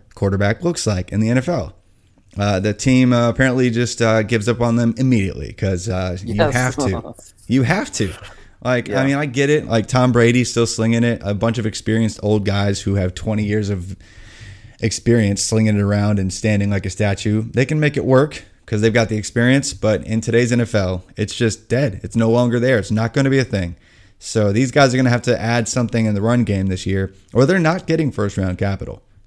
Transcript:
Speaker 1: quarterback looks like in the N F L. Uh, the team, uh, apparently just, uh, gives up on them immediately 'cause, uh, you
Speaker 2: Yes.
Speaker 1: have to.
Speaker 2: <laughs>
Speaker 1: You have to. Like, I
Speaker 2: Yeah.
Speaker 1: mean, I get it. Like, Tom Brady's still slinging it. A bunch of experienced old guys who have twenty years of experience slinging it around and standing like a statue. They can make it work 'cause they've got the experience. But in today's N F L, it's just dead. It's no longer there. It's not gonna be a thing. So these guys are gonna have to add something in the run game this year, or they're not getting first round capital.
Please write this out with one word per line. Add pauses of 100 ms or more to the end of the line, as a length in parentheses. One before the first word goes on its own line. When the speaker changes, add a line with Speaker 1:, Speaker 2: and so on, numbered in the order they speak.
(160)
Speaker 1:
quarterback
looks
like
in
the
N
F
L. (600)
Uh,
the
team,
uh,
apparently
just,
uh,
gives
up
on
them
immediately
'cause,
uh,
you
Speaker 2:
Yes.
Speaker 1:
have
to. (180)
Speaker 2:
<laughs>
Speaker 1:
You
have
to. (520)
Like,
I
Speaker 2:
Yeah.
Speaker 1:
mean,
I
get
it.
Like,
Tom
Brady's
still
slinging
it.
A
bunch
of
experienced
old
guys
who
have
twenty
years
of (840)
experience
slinging
it
around
and
standing
like
a
statue.
They
can
make
it
work (220)
'cause
they've
got
the
experience.
But
in
today's
N
F
L, (100)
it's
just
dead.
It's
no
longer
there.
It's
not
gonna
be
a
thing. (420)
So
these
guys
are
gonna
have
to
add
something
in
the
run
game
this
year, (200)
or
they're
not
getting
first
round
capital. (240)